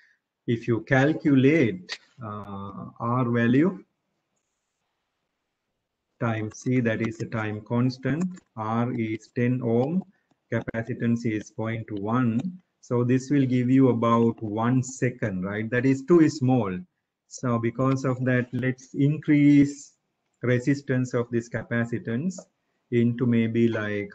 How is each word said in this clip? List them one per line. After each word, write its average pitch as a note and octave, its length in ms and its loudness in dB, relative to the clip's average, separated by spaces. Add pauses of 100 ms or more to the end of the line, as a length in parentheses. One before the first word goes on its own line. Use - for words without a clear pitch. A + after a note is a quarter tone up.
(460)
If A#2 220 -4
you A2+ 140 0
calculate, C#3 1160 2 (240)
uh, G2+ 680 -12 (100)
R A#2+ 300 0
value A#2+ 520 2 (2500)
times A2 400 -4
C, B2+ 220 0
that A2+ 260 -2
is A2 100 -10
the A2+ 100 -8
time G#2+ 340 -6
constant, C3 640 -2 (320)
R A2+ 340 -2
is A2+ 460 -6
ten B2 260 0
ohm, B2+ 400 0 (480)
capacitance A#2 760 -4
is G#2+ 260 -4
point A2+ 420 -6
one. A2+ 480 0 (400)
So B2 220 -2
this B2+ 280 0
will C#3 160 2
give B2 240 0
you C3 180 6
about A#2 540 2
one A2+ 400 0
second, A#2+ 600 -4
right? G#2+ 280 -6
That B2 160 2
is C3+ 160 2
too E3 260 6
small. A#2+ 480 0 (500)
So A#2+ 300 -4
because C3 480 -2
of B2+ 200 -2
that, B2 280 2
let's B2+ 400 -6
increase C#3+ 1000 4 (500)
resistance B2+ 720 0
of A#2 160 -2
this A#2 180 -4
capacitance A#2 880 -4 (540)
into A#2+ 340 2
maybe, A#2 440 2
like, G#2 460 -4